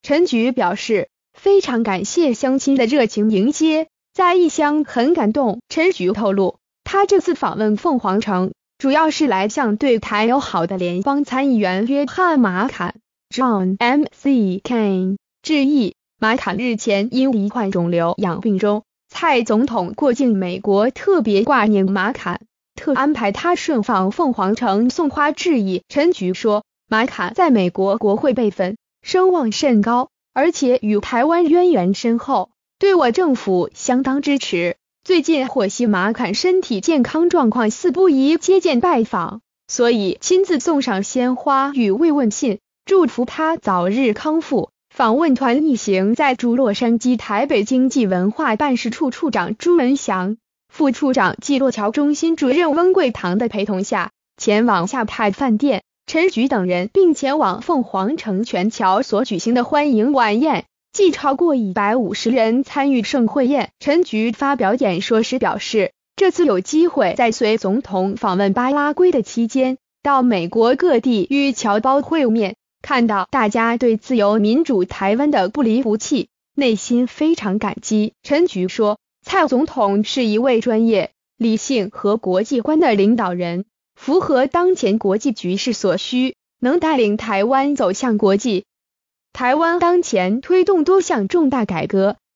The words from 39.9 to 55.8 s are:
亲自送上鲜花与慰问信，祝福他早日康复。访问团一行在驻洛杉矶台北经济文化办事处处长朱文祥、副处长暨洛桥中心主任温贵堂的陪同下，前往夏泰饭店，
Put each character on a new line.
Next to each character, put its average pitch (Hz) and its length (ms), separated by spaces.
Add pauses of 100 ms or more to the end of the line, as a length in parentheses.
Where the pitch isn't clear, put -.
亲 370 240
自 339 160
送 294 220
上 196 220
鲜 254 340
花 269 360
与 233 180
慰 302 200
问 277 180
信， 208 300 (260)
祝 381 200
福 240 180
他 311 320
早 180 320
日 220 260
康 311 280
复。 - 280 (200)
访 233 280
问 311 160
团 262 320
一 285 100
行 196 380
在 269 220
驻 240 200
洛 247 180
杉 233 260
矶 254 160
台 220 300
北 262 180
经 262 260
济 247 160
文 185 260
化 277 240
办 285 200
事 233 140
处 254 220
处 285 200
长 214 240
朱 349 200
文 269 200
祥、 196 420 (300)
副 285 240
处 262 220
长 185 280
暨 285 160
洛 262 140
桥 214 200
中 294 240
心 330 200
主 277 140
任 320 220
温 349 200
贵 339 200
堂 185 260
的 233 100
陪 208 180
同 202 180
下， 196 280 (240)
前 214 300
往 190 220
夏 247 180
泰 208 260
饭 233 260
店， 240 260 (220)